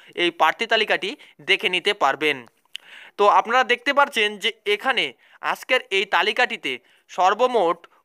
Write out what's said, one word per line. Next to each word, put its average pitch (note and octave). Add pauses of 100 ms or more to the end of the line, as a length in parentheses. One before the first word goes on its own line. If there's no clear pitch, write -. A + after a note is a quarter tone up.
(140)
এই F3
প্রার্থী E3
তালিকাটি G#3+ (240)
দেখে F#3
নিতে F#3
পারবেন। C#3 (720)
তো G3+
আপনারা G#3+
দেখতে A3+
পাচ্ছেন G#3
যে G#3 (140)
এখানে G#3 (280)
আজকের G#3 (100)
এই G3
তালিকাটিতে F#3 (300)
সর্বমোট G3 (180)